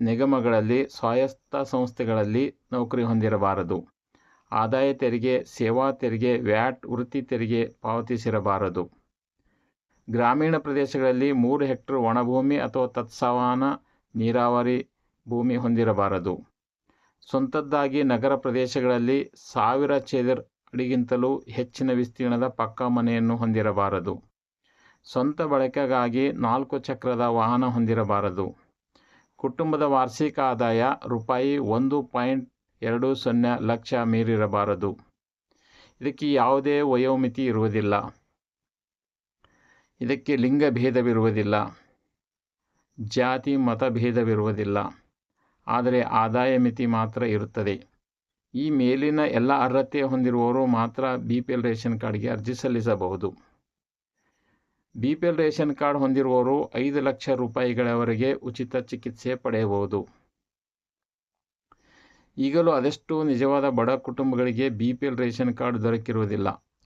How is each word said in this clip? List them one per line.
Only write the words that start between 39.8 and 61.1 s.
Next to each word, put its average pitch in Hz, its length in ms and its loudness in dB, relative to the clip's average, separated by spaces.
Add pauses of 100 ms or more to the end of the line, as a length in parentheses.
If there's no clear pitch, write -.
ಇದಕ್ಕೆ 131 340 -2
ಲಿಂಗ 131 340 2
ಭೇದವಿರುವುದಿಲ್ಲ, 113 1120 2 (1200)
ಜಾತಿ 127 560 0
ಮತ 123 280 0
ಭೇದವಿರುವುದಿಲ್ಲ. 110 920 0 (920)
ಆದರೆ 123 340 2
ಆದಾಯ 120 560 2
ಮಿತಿ 123 280 2
ಮಾತ್ರ 113 380 0
ಇರುತ್ತದೆ. 104 640 -2 (640)
ಈ 143 160 -2
ಮೇಲಿನ 139 500 2
ಎಲ್ಲ 135 340 2
ಅರ್ಹತೆ 135 480 0
ಹೊಂದಿರುವವರು 127 640 2
ಮಾತ್ರ 123 500 0
ಬಿ 117 260 -2
ಪಿ 123 120 -4
ಎಲ್ 123 100 -2
ರೇಷನ್ 113 360 -2
ಕಾರ್ಡ್‌ಗೆ 110 300 -4
ಅರ್ಜಿ 113 240 -6
ಸಲ್ಲಿಸಬಹುದು. 101 1000 -4 (1400)
ಬಿ 131 180 0
ಪಿ 160 120 -2
ಎಲ್ 165 100 0
ರೇಷನ್ 151 380 0
ಕಾರ್ಡ್ 143 240 0
ಹೊಂದಿರುವವರು 131 760 2
ಐದು 139 260 -2
ಲಕ್ಷ 135 280 -2
ರೂಪಾಯಿಗಳವರೆಗೆ 120 1040 0
ಉಚಿತ 123 420 -8
ಚಿಕಿತ್ಸೆ 127 600 -6
ಪಡೆಯಬಹುದು. 101 720 -2 (2250)